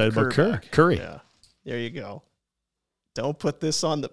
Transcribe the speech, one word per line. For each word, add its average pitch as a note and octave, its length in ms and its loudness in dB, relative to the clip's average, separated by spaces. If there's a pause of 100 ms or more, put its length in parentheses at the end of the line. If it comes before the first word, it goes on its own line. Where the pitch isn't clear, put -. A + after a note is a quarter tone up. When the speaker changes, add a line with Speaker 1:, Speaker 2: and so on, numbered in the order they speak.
Speaker 1:
Excited G#2+ 100 2
about A2 140 0
Speaker 2:
Kerr C#3 120 4
Speaker 1:
Kerr. A3+ 60 2
Speaker 2:
back. - 200 -6
Speaker 1:
Curry. D#3+ 260 6
Speaker 2:
Yeah. E2 200 -10 (480)
There A#2+ 140 -6
you A#2 100 -6
go. G2+ 320 -12 (960)
Don't C#3 240 -4
put D3 200 -4
this D#3 240 -2
on D#3 180 -2
the - 120 -8